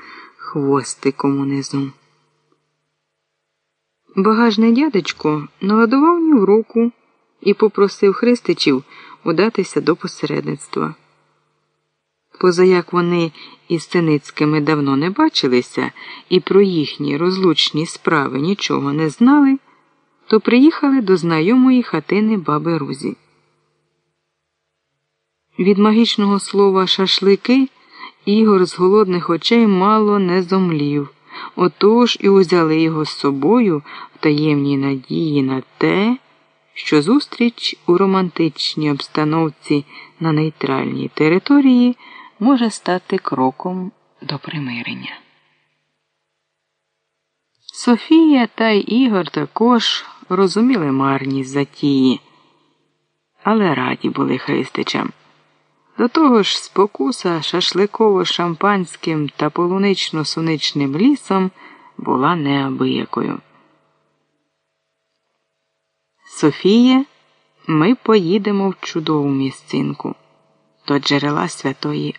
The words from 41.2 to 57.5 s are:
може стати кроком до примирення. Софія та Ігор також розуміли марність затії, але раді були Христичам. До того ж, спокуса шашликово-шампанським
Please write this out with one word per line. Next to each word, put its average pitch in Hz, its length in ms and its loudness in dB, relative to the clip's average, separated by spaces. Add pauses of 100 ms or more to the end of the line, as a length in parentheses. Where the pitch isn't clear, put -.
може 233 300 2
стати 185 480 -6
кроком 180 720 -4 (300)
до 143 160 -10
примирення. 127 800 -12 (2500)
Софія 277 800 4
та 226 140 0
Ігор 208 600 0
також 220 760 0 (240)
розуміли 185 600 0
марність 135 580 -2
затії, 135 680 0 (1200)
але 208 320 0
раді 131 340 -4
були 135 280 -2
Христичам. - 760 -6 (840)
До 233 100 0
того 247 360 2
ж, - 200 -4
спокуса 208 760 -4
шашликово-шампанським 175 2000 -2